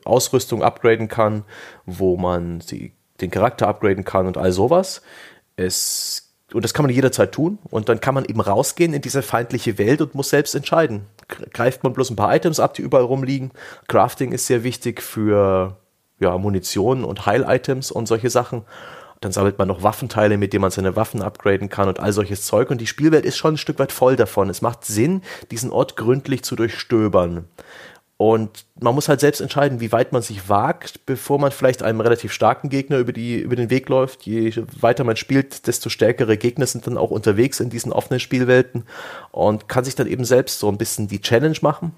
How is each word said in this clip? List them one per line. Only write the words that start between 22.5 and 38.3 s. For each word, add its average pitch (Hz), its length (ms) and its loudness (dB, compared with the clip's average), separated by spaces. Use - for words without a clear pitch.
Und 123 120 -4
die 110 60 -10
Spielwelt 151 360 4
ist - 140 -2
schon 160 160 0
ein 151 40 -4
Stück - 220 -4
weit 135 140 -2
voll 131 240 4
davon. 98 320 2
Es 90 120 -8
macht 117 220 -4
Sinn, 143 380 0
diesen 120 220 -6
Ort - 240 0
gründlich 131 480 0
zu - 140 -6
durchstöbern. 98 880 0
Und 110 480 0
man 117 120 2
muss 143 140 -2
halt 139 140 2
selbst 147 180 4
entscheiden, 139 400 -2
wie 113 140 -4
weit - 180 2
man 123 100 0
sich 98 280 -8
wagt, 107 560 -2
bevor 139 340 -2
man 139 120 2
vielleicht 127 320 2
einem 110 180 0
relativ 113 320 0
starken 117 340 2
Gegner 135 300 -2
über 123 160 0
die, 117 260 -6
über 123 160 -4
den 117 140 -2
Weg 127 180 0
läuft. 131 360 0
Je 113 320 -2
weiter 123 240 4
man 113 100 0
spielt, - 520 -2
desto 120 220 -2
stärkere 123 460 2
Gegner 120 300 0
sind 120 200 -6
dann 120 120 -4
auch - 140 0
unterwegs 110 500 2
in 123 80 -4
diesen 117 240 -6
offenen - 260 -2
Spielwelten 127 640 2